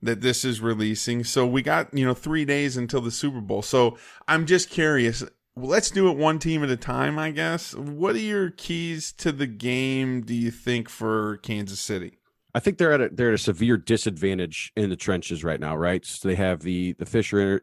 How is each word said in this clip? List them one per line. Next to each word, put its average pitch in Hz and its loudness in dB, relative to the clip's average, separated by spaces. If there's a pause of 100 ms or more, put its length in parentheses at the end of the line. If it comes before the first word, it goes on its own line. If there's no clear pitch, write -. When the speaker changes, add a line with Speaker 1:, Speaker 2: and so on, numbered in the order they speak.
Speaker 1:
that 113 -2
this 123 2
is 117 -2
releasing, 113 0
so 127 2
we 127 2
got, 156 0
you 135 2
know, 127 4
three 151 -2
days 143 0
until 123 -2
the 117 -4
Super 131 -4
Bowl. 101 -2
So 120 2 (300)
I'm 160 2
just 180 2
curious. 131 2 (340)
Let's 139 2
do 190 4
it 147 2
one 156 2
team 160 0
at 139 0
a 127 0
time, 131 -2
I 156 -4
guess. 165 -4
What 151 -2
are 226 -2
your 208 -2
keys 170 -8
to - -2
the 139 -4
game, 127 -2
do 117 -6
you 117 0
think, 117 -4
for 107 -2
Kansas 101 -6
City? 90 -6 (340)
Speaker 2:
I 127 0
think 196 0
they're 165 6
at 139 4
a, 117 2
they're 120 2
at 113 4
a 104 2
severe 110 2
disadvantage 92 -2
in 104 0
the 92 0
trenches 90 -2
right 80 -2
now, 76 -4
right? 85 0
So - -6
they 92 2
have 92 0
the, 90 -2
the - -8
Fisher 101 2
in-, - -2